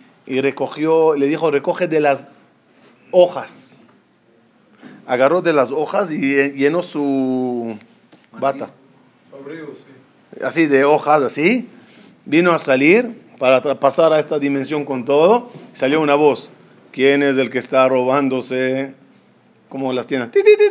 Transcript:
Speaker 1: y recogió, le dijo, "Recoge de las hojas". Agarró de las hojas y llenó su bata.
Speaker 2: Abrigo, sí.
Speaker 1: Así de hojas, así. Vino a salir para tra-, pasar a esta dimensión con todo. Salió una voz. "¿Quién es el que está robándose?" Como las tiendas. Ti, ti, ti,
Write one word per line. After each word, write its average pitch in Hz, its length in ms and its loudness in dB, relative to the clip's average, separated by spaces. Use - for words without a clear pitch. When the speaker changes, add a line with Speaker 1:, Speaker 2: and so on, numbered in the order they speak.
Speaker 1:
y 131 140 -4
recogió, 151 760 0
le 139 120 0
dijo, 156 240 0
"Recoge 165 380 -2
de 156 100 0
las 143 300 0
hojas". 170 680 0
Agarró 135 340 2
de 165 100 0
las 135 200 2
hojas 160 400 -4
y 139 420 0
llenó 147 300 0
su 127 960 -4
bata. 127 320 -4
Speaker 2:
Abrigo, 143 420 -18
sí. - 680 -20
Speaker 1:
Así 156 240 0
de 139 180 4
hojas, 147 380 2
así. 175 440 -2
Vino 170 260 2
a 156 80 0
salir 170 600 2
para 131 220 2
tra-, 139 160 -4
pasar 156 360 2
a 156 60 2
esta 151 200 -4
dimensión 139 460 -4
con 131 180 -6
todo. 175 460 2
Salió 139 260 0
una 147 160 2
voz. 143 360 0
"¿Quién 139 320 2
es 139 140 0
el 127 120 0
que 127 80 -6
está 131 320 2
robándose?" 131 1040 -2
Como 135 240 -6
las 123 140 -4
tiendas. 123 260 -6
Ti, 392 120 0
ti, 427 120 2
ti, 415 160 2